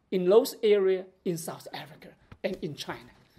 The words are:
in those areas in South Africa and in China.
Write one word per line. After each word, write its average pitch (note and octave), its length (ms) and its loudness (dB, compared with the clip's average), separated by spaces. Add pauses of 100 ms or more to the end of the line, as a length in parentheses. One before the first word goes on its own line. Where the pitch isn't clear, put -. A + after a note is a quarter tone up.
(120)
in F#3 160 0
those A#3 360 6
areas F#3+ 420 2 (200)
in E3+ 120 -2
South - 360 -14
Africa D3+ 360 -16 (340)
and F#3+ 180 -6
in D3+ 140 -8
China. - 360 -14 (280)